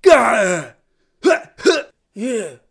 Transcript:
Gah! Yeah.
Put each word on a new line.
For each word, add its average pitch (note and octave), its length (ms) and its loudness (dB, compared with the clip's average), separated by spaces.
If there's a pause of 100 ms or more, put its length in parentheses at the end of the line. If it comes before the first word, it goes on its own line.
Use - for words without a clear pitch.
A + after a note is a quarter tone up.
Gah! A3+ 720 0 (1400)
Yeah. G#3 400 -8 (160)